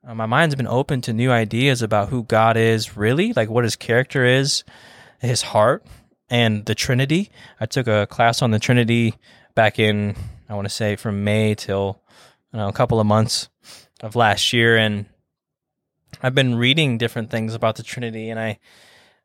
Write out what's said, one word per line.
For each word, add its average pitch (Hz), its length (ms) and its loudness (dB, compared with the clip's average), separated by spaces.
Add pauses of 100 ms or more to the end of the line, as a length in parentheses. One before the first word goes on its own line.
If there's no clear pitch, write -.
Uh, 120 60 -14
my 110 140 -6
mind's 147 260 2
been 135 140 -4
open 131 340 0
to 120 120 -6
new 123 180 2
ideas 120 500 0
about 104 280 0
who 123 140 -4
God 113 340 2
is 113 380 0
really, 139 380 0
like, 113 160 0
what 117 140 0
his 110 120 -2
character 127 480 0
is, 135 400 2 (540)
his 120 240 -2
heart, 117 420 2 (460)
and 113 380 2
the 107 80 -2
Trinity. 139 560 -2 (280)
I 110 60 -4
took 120 220 -4
a 104 180 2
class 117 380 0
on 117 80 2
the 107 80 2
Trinity 117 560 0 (400)
back 110 240 2
in, 104 360 0 (320)
I 107 60 -12
wanna 101 160 -6
say, 104 260 -4
from 101 280 -4
May 107 320 2
till, 98 480 -4 (500)
I 117 40 -8
don't 107 80 -4
know, 98 40 -2
a 95 40 -6
couple 120 260 0
of 107 80 2
months 107 420 2 (520)
of 107 140 -12
last 110 380 2
year, 117 240 4
and 107 300 0 (1120)
I've 127 140 -2
been 127 180 2
reading 127 460 0
different 117 320 -4
things 113 240 -4
about 113 220 -2
the 113 60 -14
Trinity, 113 460 -10
and 113 100 -8
I, 110 200 -6 (640)